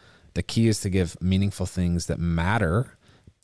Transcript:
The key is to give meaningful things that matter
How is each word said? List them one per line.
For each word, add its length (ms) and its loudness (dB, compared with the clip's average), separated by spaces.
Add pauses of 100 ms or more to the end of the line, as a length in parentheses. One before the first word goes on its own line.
(340)
The 100 -2
key 240 2
is 140 0
to 80 -4
give 300 0
meaningful 460 0
things 400 -2
that 140 -4
matter 760 0 (480)